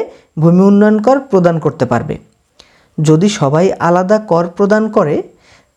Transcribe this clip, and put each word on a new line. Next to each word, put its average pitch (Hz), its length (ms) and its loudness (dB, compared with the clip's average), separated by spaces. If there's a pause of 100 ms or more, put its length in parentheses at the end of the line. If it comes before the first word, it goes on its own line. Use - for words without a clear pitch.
(420)
ভূমি 170 280 4
উন্নয়ন 208 320 2
কর 262 160 0 (140)
প্রদান 175 280 0
করতে - 260 -4
পারবে। 120 300 -4 (840)
যদি 156 320 2
সবাই 156 360 0 (140)
আলাদা 185 380 0 (140)
কর 170 140 0 (120)
প্রদান 208 320 0
করে, 175 260 0 (600)